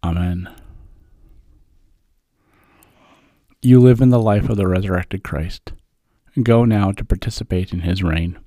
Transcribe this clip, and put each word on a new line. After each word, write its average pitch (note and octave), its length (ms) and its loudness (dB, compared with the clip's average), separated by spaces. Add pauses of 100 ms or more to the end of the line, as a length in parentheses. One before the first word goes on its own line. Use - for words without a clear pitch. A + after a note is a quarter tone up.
Amen. F2+ 460 -4 (3000)
You B2+ 180 6
live B2 220 6
in B2+ 80 4
the B2 100 4
life G#2 300 0
of G#2+ 80 -2
the G2 100 -2
resurrected F#2 560 -4
Christ. - 500 -10 (680)
Go A#2 240 4
now G#2 260 2
to G#2 140 -8
participate F#2 680 -4
in F2+ 80 -6
his F2 200 -2
reign. E2+ 460 -4